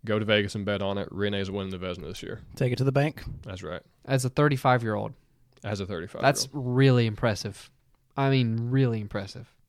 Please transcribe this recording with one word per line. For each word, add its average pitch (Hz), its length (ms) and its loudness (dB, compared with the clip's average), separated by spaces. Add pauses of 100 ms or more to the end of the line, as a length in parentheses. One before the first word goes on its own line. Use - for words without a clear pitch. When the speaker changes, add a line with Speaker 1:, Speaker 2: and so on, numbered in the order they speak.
Speaker 1:
Go 107 140 0
to 107 80 0
Vegas 104 280 2
and 101 120 -4
bet 101 160 -2
on 98 160 -2
it. 98 120 -6
Rinne's 98 400 -2
winning 95 200 -4
the 95 80 -8
Vezina 90 300 -8
this - 140 -12
year. - 200 -12 (140)
Speaker 2:
Take 123 180 0
it - 20 -6
to 131 80 0
the 135 80 2
bank. 143 300 0 (200)
Speaker 1:
That's 95 200 -10
right. 85 180 -8 (240)
Speaker 3:
As 131 220 0
a 127 40 0
thirty-five-year-old. 127 840 2 (480)
Speaker 1:
As 104 180 -4
a 98 60 -4
thirty-five-year-old. 92 380 -8
Speaker 3:
That's 143 300 4
really 123 520 4
impressive. 107 640 -2 (460)
I 139 140 2
mean, 117 400 2
really 127 300 2
impressive. - 520 -8 (160)